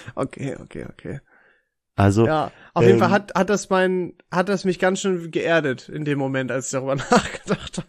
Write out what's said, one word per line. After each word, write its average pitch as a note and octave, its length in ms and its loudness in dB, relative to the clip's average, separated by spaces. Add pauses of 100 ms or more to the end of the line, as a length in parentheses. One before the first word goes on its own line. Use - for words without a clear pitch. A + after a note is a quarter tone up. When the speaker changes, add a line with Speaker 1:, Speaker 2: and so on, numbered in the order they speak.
(140)
Speaker 1:
Okay, - 460 -6
okay, - 280 -14
okay. - 320 -12 (760)
Speaker 2:
Also, G2+ 320 4
Speaker 1:
Ja, D#3 260 0 (200)
auf - 120 2
jeden G3 140 6
Fall F#3 100 4
Speaker 2:
ähm, F3+ 60 2
Speaker 1:
hat, G3+ 200 -2
hat F#3 160 0
das G3+ 180 0
mein, F#3 460 0 (160)
hat F3+ 180 0
das G3 160 -2
mich F3+ 140 0
ganz F#3+ 220 0
schön F3 300 -2
geerdet D3 600 0
in D3+ 160 -6
dem D3 120 0
Moment, C3+ 320 -2
als C3 160 -4
ich - 60 -6
darüber C3+ 220 -2
<laughs> C3+ 160 -4
nachgedacht - 800 0